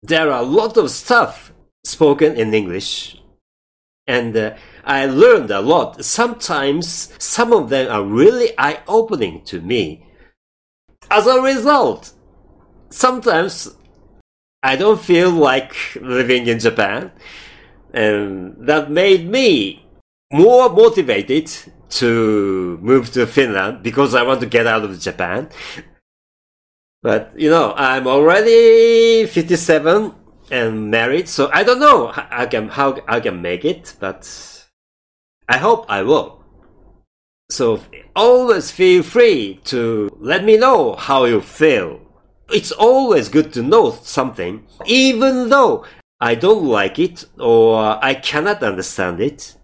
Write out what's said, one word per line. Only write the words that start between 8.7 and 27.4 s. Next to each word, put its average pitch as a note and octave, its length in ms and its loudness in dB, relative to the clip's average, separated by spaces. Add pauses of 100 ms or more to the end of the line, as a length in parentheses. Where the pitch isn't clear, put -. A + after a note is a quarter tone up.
to F2 160 -12
me. F2 420 -6 (1080)
As G#3 160 2
a B3+ 120 4
result, C4 720 -2 (760)
sometimes G3+ 880 -2 (840)
I C3+ 120 0
don't G3+ 240 0
feel F3 300 2
like C#3 460 0 (260)
living B2 460 -2
in A#2 100 0
Japan, A2+ 540 -2 (840)
and G2+ 640 -4
that C#3+ 320 -2
made F3+ 400 0
me F#3 560 -2 (480)
more B3 340 6
motivated D#3 800 2 (560)
to G2+ 800 -2
move A#2 300 0
to B2 160 -2
Finland G#2 560 -2
because B2 320 0
I B2 80 2
want B2+ 160 0
to A#2+ 80 -6
get A#2 180 0
out A2+ 180 0
of F#2+ 160 -12
Japan. F#2+ 520 -8 (1500)
But, A2 320 -2
you D3+ 140 0